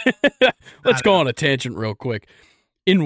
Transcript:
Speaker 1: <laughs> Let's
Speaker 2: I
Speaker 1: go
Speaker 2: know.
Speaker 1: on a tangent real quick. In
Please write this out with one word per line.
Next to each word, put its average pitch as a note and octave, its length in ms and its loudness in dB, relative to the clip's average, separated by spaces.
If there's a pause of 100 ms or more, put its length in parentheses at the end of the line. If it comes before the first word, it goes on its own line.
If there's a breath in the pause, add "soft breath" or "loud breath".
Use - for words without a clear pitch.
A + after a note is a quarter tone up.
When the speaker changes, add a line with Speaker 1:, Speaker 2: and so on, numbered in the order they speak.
Speaker 1:
<laughs> - 340 -2
Let's - 600 -2
Speaker 2:
I - 20 -
Speaker 1:
go G3+ 120 4
Speaker 2:
know. F3+ 60 4
Speaker 1:
on D3 60 0
a B2 60 -2
tangent C3 440 -4
real A2 200 -6
quick. A2+ 320 -8 (580 soft breath)
In F#3 200 2